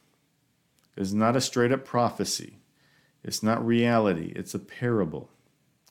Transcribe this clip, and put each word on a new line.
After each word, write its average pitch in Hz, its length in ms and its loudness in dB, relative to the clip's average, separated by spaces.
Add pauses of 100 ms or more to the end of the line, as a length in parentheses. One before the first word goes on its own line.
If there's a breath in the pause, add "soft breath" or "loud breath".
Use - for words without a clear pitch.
(960)
It's 98 140 -4
not 110 240 4
a 131 60 2
straight 123 320 2
up 135 120 -2
prophecy. - 720 -2 (680)
It's - 180 -8
not 113 240 0
reality. 113 720 2
It's - 180 -8
a 98 60 -6
parable. 101 680 -4 (640 soft breath)